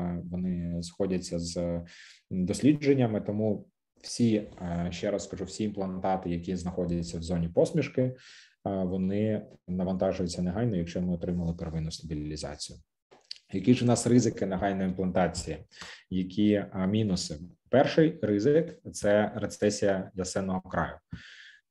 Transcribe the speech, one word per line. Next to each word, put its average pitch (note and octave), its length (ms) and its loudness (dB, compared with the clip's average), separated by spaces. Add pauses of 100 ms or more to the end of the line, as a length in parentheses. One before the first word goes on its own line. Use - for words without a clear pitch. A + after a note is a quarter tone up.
(320)
вони F2 520 -4
сходяться F2+ 560 -4
з F2 420 -4 (500)
дослідженнями, A#2 920 2
тому G#2 440 -2 (360)
всі, A2+ 340 2
е, F2 560 -4
ще G2 200 -2
раз G2 160 -2
кажу, F#2+ 180 -8
всі - 180 -6
імплантати, F#2+ 680 -2
які F2 260 -2
знаходяться F2 640 -2
в E2 40 -6
зоні E2+ 260 0
посмішки, C#3 520 2
е, B2+ 140 0 (480)
вони G2 840 0 (220)
навантажуються F#2 720 -2
негайно, G2+ 340 0
якщо F2 260 -2
ми F2+ 120 0
отримали F2 400 -2
первинну D#2+ 380 -6
стабілізацію. D2+ 880 -8 (760)
Які F#2+ 200 4
ж A#2+ 120 4
у - 20 4
нас A#2+ 200 4
ризики A#2 380 4
негайної F#2+ 440 0
імплантації? F2+ 680 0 (520)
Які, F#2 440 2
е, F#2+ 340 0
мінуси? G2 520 0 (300)
Перший D3+ 520 4
ризик — C3+ 580 2 (140)
це G#2 420 4
рецесія G2+ 800 0
ясенного F#2 460 -2
краю. - 340 -4 (760)